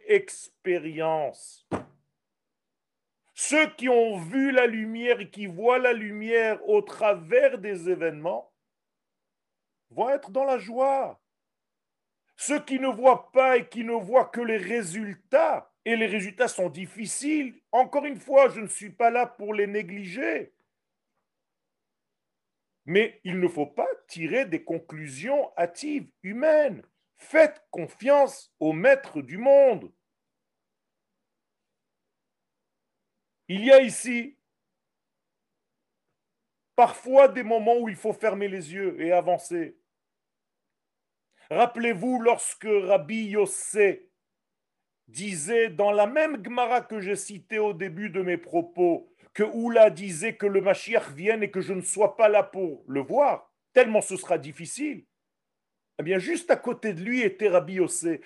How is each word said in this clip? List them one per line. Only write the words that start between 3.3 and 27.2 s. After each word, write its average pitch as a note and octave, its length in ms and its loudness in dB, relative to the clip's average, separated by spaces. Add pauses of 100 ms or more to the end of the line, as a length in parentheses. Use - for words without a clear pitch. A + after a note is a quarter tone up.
Ceux D4+ 400 0
qui B3+ 160 -2
ont A#3 260 2
vu B3+ 360 -2
la B3 140 6
lumière A3+ 540 -2
et G3 80 -12
qui G#3 160 -14
voient G#3 340 0
la B3+ 140 2
lumière A3 760 -2
au G#3 140 4
travers G#3 800 0
des F#3 320 -6
événements E3 640 -6 (1400)
vont E3+ 180 -4
être C#4 220 -4
dans C4 140 -2
la C4+ 120 0
joie. A#3 640 -2 (1160)
Ceux D4 240 -4
qui C4+ 200 -6
ne C4 80 -2
voient B3 420 4
pas C4 280 4
et A#3+ 100 -6
qui A3+ 160 -8
ne A#3 80 -6
voient A#3 320 2
que - 160 -8
les A3+ 160 -2
résultats, G#3+ 1160 -2 (120)
et A3+ 100 -2
les A3+ 120 0
résultats G3+ 420 -4
sont F3+ 220 -6
difficiles, A#3 920 -8 (100)
encore B3+ 340 0
une C#4 140 -10
fois, C4+ 300 4
je F#3 120 -8
ne G#3+ 60 -10
suis G3+ 240 -14
pas A#3 200 0
là A#3+ 160 0
pour G#3+ 280 -10
les G3+ 120 0
négliger. G#3 840 -8 (2250)
Mais G3+ 380 0
il F3+ 160 -6
ne F3+ 80 2
faut D3 200 -4
pas B3+ 200 -4 (220)
tirer E3 380 -4
des D#3+ 180 -6
conclusions E3 920 -6
hâtives, A3 540 -6 (120)
humaines. B3+ 600 0 (340)
Faites - 540 4